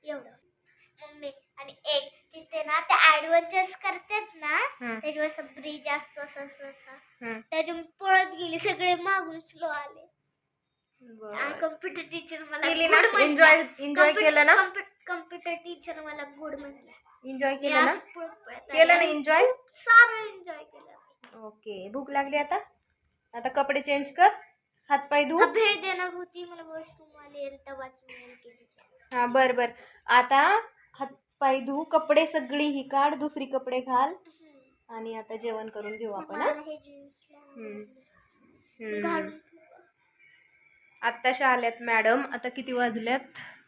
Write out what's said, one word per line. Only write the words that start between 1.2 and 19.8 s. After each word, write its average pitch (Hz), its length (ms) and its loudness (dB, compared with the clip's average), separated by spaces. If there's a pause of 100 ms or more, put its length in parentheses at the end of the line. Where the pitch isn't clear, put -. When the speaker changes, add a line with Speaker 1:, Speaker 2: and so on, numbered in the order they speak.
Speaker 1:
आणि 277 140 -18 (140)
एक 285 480 -4
तिथे 320 300 -10
ना 302 160 -2
ते 330 140 0
ॲडव्हेंचर्स 339 840 4
करतात 415 600 -8
ना, 311 220 -4 (240)
Speaker 2:
हं. 226 180 -8
Speaker 1:
त्याच्यावर 302 300 -4
असं 302 160 -12
ब्रिज 294 420 -14
असतो, 294 340 -6
असं, 285 240 -14
असं, 277 240 -18
असं. - 560 -20
Speaker 2:
हं. 226 160 -10
Speaker 1:
त्याच्यावर 320 400 -6
पळत 381 520 0
गेली, 330 260 -8
सगळे 359 360 0
मागून 349 440 -4
स्लो 320 280 -12
आले. 294 420 -10 (920)
Speaker 2:
बरं. 214 360 -16
Speaker 1:
आणि 285 220 -6
कॉम्प्युटर 320 420 -8
टीचर 330 420 -12
मला 302 260 -4
Speaker 2:
केली 330 180 0
Speaker 1:
गुड - 80 6
Speaker 2:
ना? - 60 8
Speaker 1:
म्हणल्या. 403 240 4
Speaker 2:
एन्जॉय, 302 260 8 (280)
एन्जॉय 285 260 4
Speaker 1:
कॉम्प्युटर, 311 240 4
Speaker 2:
केलं 294 160 4
ना? 320 100 8
Speaker 1:
कॉम्प्युटर, 381 580 -2
कॉम्प्युटर 339 400 -10
टीचर 339 480 -12
मला 294 220 -14
गुड 285 320 -12
म्हणल्या. - 720 -20
Speaker 2:
एन्जॉय 269 260 -2
Speaker 1:
मी 277 60 -4
Speaker 2:
केलं 302 280 2
ना? 285 60 4
Speaker 1:
असं - 80 -2
पळत - 300 -16
पळत - 260 -20
आले - 180 -16
Speaker 2:
केलं 320 140 8
ना 339 60 8
Speaker 1:
आणि 339 160 4
Speaker 2:
एन्जॉय? 302 360 4
Speaker 1:
खूप 508 280 -2
सारं 453 600 6